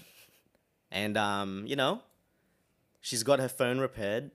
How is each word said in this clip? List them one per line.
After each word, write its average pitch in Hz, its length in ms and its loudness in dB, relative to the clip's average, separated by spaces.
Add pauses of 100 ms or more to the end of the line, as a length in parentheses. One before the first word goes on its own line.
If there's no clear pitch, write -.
(920)
And, 104 260 -2
um, 101 480 0
you 131 100 -4
know, 151 280 0 (1000)
she's 113 220 -4
got 135 160 6
her 127 100 -2
phone 127 300 0
repaired, 120 560 -2